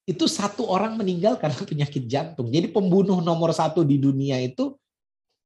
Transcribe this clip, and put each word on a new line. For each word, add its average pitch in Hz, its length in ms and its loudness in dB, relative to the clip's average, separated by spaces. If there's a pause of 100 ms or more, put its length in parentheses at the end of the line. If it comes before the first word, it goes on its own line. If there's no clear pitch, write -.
itu 185 240 0
satu 202 400 -2
orang 214 320 0
meninggal 190 400 0
karena 147 280 -2
<laughs> - 40 -16
penyakit 143 320 -2
jantung. 123 480 -4
Jadi 160 160 2
pembunuh 190 560 2
nomor 165 320 0
satu 160 320 2
di 139 80 4
dunia 135 480 0
itu 262 320 -4 (720)